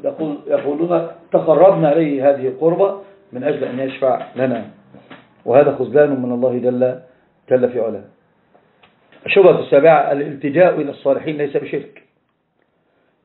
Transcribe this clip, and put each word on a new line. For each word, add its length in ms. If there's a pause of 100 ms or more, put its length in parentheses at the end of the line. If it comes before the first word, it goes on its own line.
يقول، 340 (100)
يقولون: 600 (240)
"تقربنا 600
إليه 360
هذه 180
القربة 540 (320)
من 100
أجل 200
أن 160
يشفع 420 (140)
لنا"، 300 (800)
وهذا 300
خذلان 460
من 120
الله 240
جل، 420 (500)
جل 200
في 100
علاه. 240 (1200)
الشبهة 340
السابعة: 520
الالتجاء 720
إلى 80
الصالحين 480
ليس 200
بشرك. 460 (1200)